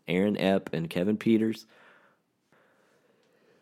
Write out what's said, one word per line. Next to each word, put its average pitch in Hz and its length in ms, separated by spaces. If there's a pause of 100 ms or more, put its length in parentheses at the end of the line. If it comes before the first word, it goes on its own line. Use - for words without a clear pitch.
Aaron 98 300
Epp 95 360
and 82 160
Kevin 98 280
Peters. 110 480 (2000)